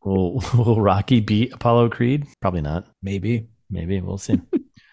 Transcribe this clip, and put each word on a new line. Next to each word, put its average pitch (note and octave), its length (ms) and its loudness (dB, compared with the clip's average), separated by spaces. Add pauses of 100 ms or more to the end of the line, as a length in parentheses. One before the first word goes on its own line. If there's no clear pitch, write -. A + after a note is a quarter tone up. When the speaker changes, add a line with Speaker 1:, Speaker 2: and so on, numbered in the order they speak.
Speaker 1:
Will, F#2+ 440 0
<laughs> - 80 0
will A2+ 240 4
Rocky G2+ 400 4
beat G#2+ 340 0
Apollo A#2 360 4
Creed? C3 340 -2 (160)
Probably F2+ 200 -2
not. D2+ 260 -4 (160)
Speaker 2:
Maybe. G2 460 -4 (200)
Speaker 1:
Maybe. F2+ 320 -4
We'll F#2 180 -8
see. - 280 -2
<laughs> C4 180 -4 (280)